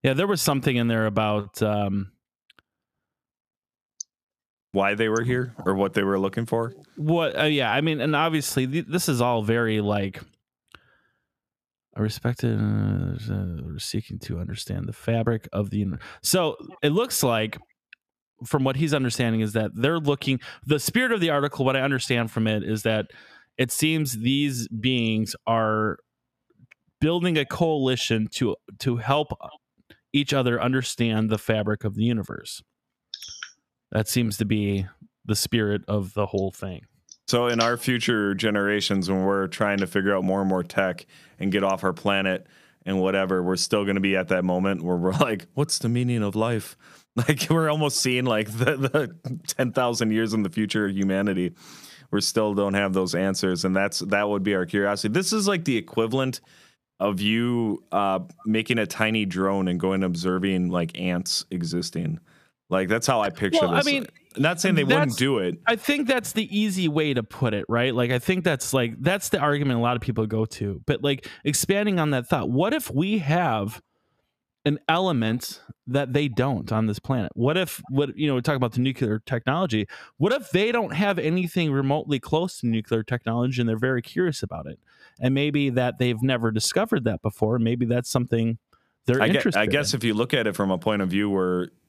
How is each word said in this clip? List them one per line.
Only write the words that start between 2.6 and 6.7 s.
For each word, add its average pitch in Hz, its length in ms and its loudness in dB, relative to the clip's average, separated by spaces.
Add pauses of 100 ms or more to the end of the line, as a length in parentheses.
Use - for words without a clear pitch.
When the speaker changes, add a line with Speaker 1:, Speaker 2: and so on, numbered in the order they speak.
Speaker 2:
Why 98 220 2
they 110 160 2
were 113 140 0
here 123 300 -2 (120)
or 92 100 2
what 98 180 2
they 101 100 2
were 98 160 0
looking 98 260 -2
for? 117 280 -2 (220)